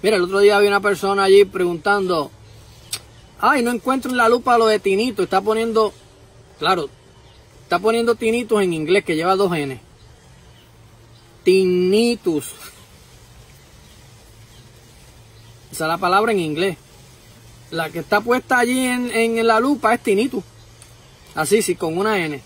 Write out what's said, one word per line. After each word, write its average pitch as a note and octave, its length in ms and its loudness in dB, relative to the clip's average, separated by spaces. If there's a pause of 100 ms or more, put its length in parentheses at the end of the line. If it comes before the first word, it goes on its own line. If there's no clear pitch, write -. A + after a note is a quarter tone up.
Mira, G#3+ 140 0
el F#3 80 0
otro F#3+ 160 -2
día G3+ 180 6
había G3+ 120 4
una G3+ 100 2
persona G3 440 -2
allí G3 220 6
preguntando, F3+ 840 -2 (1080)
"Ay, B3+ 220 2
no A#3+ 100 -2
encuentro B3 380 -4
en B3+ 80 -4
la A3+ 120 4
lupa A#3+ 280 2
lo A3+ 80 4
de G#3+ 140 2
tinito", G3+ 440 -2
está F#3+ 180 0
poniendo, A3 520 -2 (640)
claro, E3 320 -2 (760)
está A#3 160 -2
poniendo A#3 360 0
tinnitus A3+ 480 0
en F3+ 100 0
inglés, D#3+ 300 0
que E3 120 -4
lleva F3 200 0
dos F#3+ 200 0
N. C#3 240 -6 (1600)
Tinnitus. F#3 1120 0 (3250)
Esa D#3+ 140 -8
es - 20 -2
la E3+ 100 -2
palabra F#3+ 340 2
en G3+ 80 0
inglés. E3 380 -2 (920)
La - 180 -6
que E3 100 -10
está G#3 220 -2
puesta B3 360 0
allí B3+ 280 0
en, B3 260 -4
en A3+ 340 0
la A3+ 140 4
lupa A#3+ 340 0
es B3 80 -2
tinnitus. A3 420 -2 (920)
Así, G3 260 2
sí, F3+ 140 -2
con E3 220 -6
una G#3 200 -2
N. D3+ 280 -6